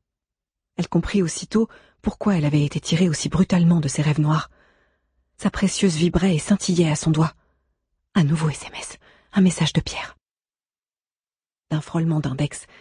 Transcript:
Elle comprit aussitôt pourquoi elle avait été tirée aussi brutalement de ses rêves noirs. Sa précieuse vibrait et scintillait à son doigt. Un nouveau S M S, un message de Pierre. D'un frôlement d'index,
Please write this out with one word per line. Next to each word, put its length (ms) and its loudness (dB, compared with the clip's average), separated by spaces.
Elle 120 -4
comprit 360 0
aussitôt 440 -2
pourquoi 340 -2
elle 80 0
avait 180 2
été 160 -4
tirée 300 0
aussi 180 -4
brutalement 520 4
de 80 0
ses 160 -2
rêves 180 0
noirs. 300 0
Sa 120 -2
précieuse 460 0
vibrait 400 2
et 40 0
scintillait 520 2
à 40 0
son 140 -2
doigt. 240 2
Un 100 4
nouveau 260 0
S 160 -8
M 100 -18
S, 220 -16
un 80 4
message 320 2
de 80 2
Pierre. 340 -8
D'un 100 -2
frôlement 380 -2
d'index, 480 -4